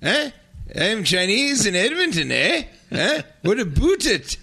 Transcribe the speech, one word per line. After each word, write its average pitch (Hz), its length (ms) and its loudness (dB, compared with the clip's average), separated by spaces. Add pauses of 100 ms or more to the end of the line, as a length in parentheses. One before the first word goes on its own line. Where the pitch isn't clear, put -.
Huh? 277 280 0 (440)
I'm 202 300 0
Chinese 208 600 2
in 190 80 0
Edmonton, 208 560 0
eh? 180 340 0 (280)
Huh? 262 300 0 (200)
What 196 160 2
about 240 480 2
it? 185 360 -2